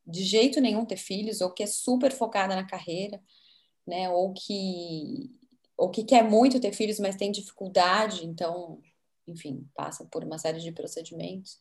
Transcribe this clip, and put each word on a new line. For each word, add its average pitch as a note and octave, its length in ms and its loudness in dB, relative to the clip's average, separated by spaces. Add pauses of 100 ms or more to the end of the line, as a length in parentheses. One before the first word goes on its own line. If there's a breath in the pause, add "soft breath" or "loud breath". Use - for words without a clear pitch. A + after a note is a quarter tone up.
de E3+ 180 -6
jeito A3+ 380 6
nenhum A3 240 4
ter F#3+ 120 -4
filhos, G#3 440 -4
ou F3+ 100 0
que G#3 120 -6
é G#3 40 -2
super B3+ 440 2
focada G3 440 0
na F#3+ 100 -2
carreira, F#3+ 560 -8 (640)
né? F3+ 240 -4
Ou F#3 240 2
que, F3 1000 -6 (440)
ou F#3 140 2
que A3 140 -4
quer A#3 200 8
muito B3 360 6
ter G3+ 120 0
filhos, G#3 280 -2
mas G3 160 -2
tem G3+ 160 -2
dificuldade, F#3+ 920 2
então, E3 540 -6 (480)
enfim, E3 480 -10
passa D3+ 300 -8
por D#3+ 180 -8
uma D#3+ 140 -8
série D#3+ 220 -4
de E3 120 -8
procedimentos. E3 880 -10